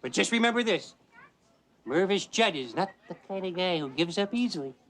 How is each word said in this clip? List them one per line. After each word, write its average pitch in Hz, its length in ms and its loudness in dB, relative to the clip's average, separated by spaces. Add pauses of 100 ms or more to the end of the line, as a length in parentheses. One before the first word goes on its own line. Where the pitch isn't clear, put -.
But 131 100 -6
just 196 200 2
remember 233 320 2
this. 208 320 -2 (920)
Mervis 180 420 2
Judd 220 260 2
is 123 200 -6
not 180 140 0 (200)
the 170 60 -8 (120)
kind 196 180 -4
of 185 100 -4
guy 180 240 0
who 147 100 -2
gives 170 280 -2
up 202 160 0
easily. 190 400 -2 (160)